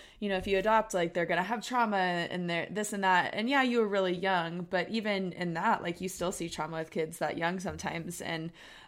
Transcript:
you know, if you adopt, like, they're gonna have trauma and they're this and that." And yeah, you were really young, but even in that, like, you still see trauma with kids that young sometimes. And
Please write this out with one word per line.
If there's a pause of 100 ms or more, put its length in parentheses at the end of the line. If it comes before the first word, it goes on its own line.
(180)
you
know,
if
you
adopt,
like,
they're
gonna
have
trauma
and
they're
this
and
that."
And
yeah,
you
were
really
young,
but
even
in
that,
like,
you
still
see
trauma
with
kids
that
young
sometimes.
And (380)